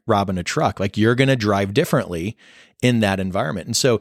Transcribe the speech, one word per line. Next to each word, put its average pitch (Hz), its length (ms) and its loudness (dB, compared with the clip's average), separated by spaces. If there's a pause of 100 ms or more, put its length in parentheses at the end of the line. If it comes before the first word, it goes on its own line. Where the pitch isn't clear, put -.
robbing 101 300 0
a 87 40 -4
truck." 143 380 -2
Like, 101 160 -4
you're 110 180 4
gonna 135 220 2
drive 101 360 0
differently 104 640 -2 (460)
in 120 180 4
that 98 180 2
environment. 92 480 -4
And 117 100 -4
so 120 240 2